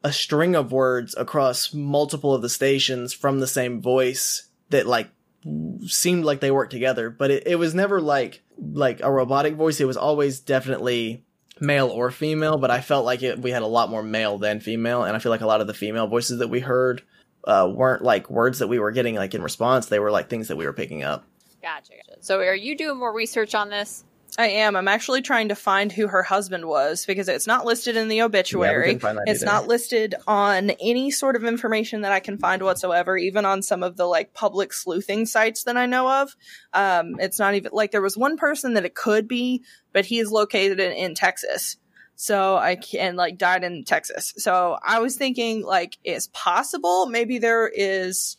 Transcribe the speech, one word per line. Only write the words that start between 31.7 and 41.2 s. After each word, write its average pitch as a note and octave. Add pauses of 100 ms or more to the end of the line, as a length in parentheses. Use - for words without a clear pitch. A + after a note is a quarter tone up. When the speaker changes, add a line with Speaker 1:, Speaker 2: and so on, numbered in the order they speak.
Speaker 3:
that G3+
I F#3+
can G3+
find F#3
whatsoever, F#3
even F#3+
on G3
some F#3+
of F3+
the, F3+
like, F3
public F#3+
sleuthing G3
sites A3
that B3
I B3
know B3+ (120)
of. C#4 (380)
Um, F3
it's F#3
not G3+
even, G3
like, G#3+
there G#3
was G3
one C#4
person D4
that F#3
it -
could A3
be, B3 (300)
but F#3+
he A#3
is G#3+
located G3
in, F#3
in F3
Texas. - (400)